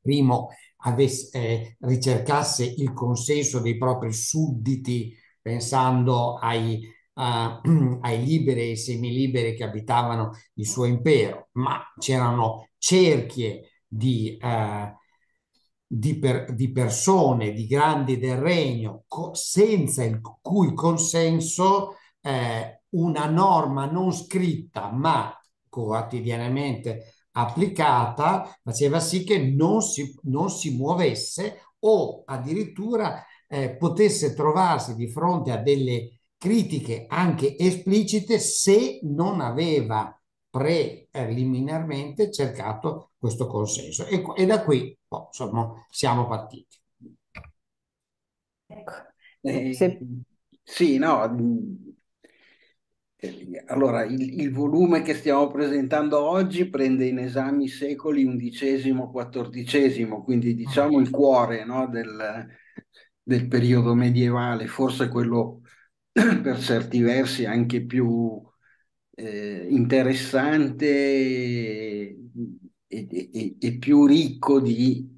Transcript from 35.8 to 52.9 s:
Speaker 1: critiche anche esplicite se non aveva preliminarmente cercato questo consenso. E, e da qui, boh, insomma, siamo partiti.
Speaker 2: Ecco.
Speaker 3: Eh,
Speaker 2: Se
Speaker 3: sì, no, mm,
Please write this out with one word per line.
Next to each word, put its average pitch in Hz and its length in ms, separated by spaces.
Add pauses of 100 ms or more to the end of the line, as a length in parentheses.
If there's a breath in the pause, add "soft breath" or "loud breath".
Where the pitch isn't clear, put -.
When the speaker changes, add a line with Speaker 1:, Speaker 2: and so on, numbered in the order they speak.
Speaker 1:
critiche 165 720
anche 160 500
esplicite 190 800
se 220 640
non 170 380
aveva 123 760 (360)
preliminarmente 139 1800
cercato 127 840
questo 117 280
consenso. - 600
E, 185 160 (140)
e 190 100
da 208 180
qui, 127 320 (100)
boh, - 220
insomma, 113 440 (180 loud breath)
siamo 120 360
partiti. - 500 (1900)
Speaker 2:
Ecco. - 260 (500 soft breath)
Speaker 3:
Eh, 131 320
Speaker 2:
Se 185 240 (640)
Speaker 3:
sì, 147 360
no, 135 300
mm, 117 460 (1400 soft breath)